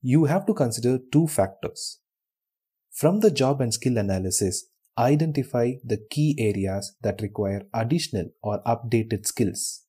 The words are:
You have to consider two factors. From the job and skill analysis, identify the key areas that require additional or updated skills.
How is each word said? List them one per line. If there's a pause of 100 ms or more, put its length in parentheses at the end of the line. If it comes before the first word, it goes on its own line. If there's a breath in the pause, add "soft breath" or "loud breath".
You
have
to
consider (140)
two
factors. (920)
From
the
job
and
skill
analysis, (320)
identify (100)
the
key
areas
that
require
additional (100)
or
updated
skills.